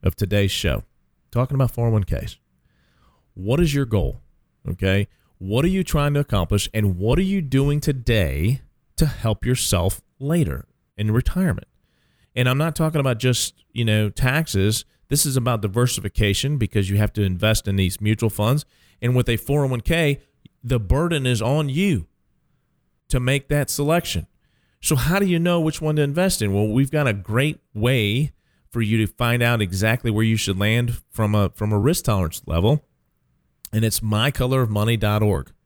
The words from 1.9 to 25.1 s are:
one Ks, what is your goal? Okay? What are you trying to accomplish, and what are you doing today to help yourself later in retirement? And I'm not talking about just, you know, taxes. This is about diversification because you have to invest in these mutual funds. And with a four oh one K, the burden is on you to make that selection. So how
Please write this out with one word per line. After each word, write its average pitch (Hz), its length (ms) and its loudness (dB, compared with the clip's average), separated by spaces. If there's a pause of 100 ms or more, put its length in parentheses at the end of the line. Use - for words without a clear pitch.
one 107 100 2
Ks, 58 360 -6 (960)
what 113 260 -2
is 160 120 2
your 139 120 0
goal? 101 360 -2 (480)
Okay? 95 380 0 (320)
What 107 260 0
are 180 40 2
you 190 160 0
trying 143 300 0
to 143 60 2
accomplish, 101 540 0
and 101 240 0
what 113 220 2
are - 20 2
you 190 200 0
doing 139 360 2
today 113 840 0 (340)
to 156 100 4
help 113 400 -2
yourself 95 560 -2 (160)
later 135 480 -2 (300)
in 107 160 -2
retirement? 156 560 0 (680)
And 123 140 2
I'm 131 100 0
not 156 160 -2
talking 156 260 0
about 127 200 0
just, - 500 -2
you 120 140 -4
know, 107 260 2
taxes. 127 760 0 (220)
This 139 180 0
is 131 120 -2
about 117 260 0
diversification 107 960 0
because 101 320 -2
you 98 60 2
have 107 160 2
to 104 100 -2
invest 101 460 0
in 98 80 0
these 92 240 0
mutual 107 300 0
funds. 117 340 0 (360)
And 123 160 0
with 123 120 2
a 117 80 0
four 143 280 -2
oh 131 40 -2
one 123 120 -4
K, 156 400 0 (420)
the 123 160 -2
burden 135 480 0
is 120 160 2
on 143 260 0
you 147 380 0 (1000)
to 127 120 0
make 135 280 -2
that 147 220 0
selection. 151 560 -2 (540)
So - 160 0
how 151 220 0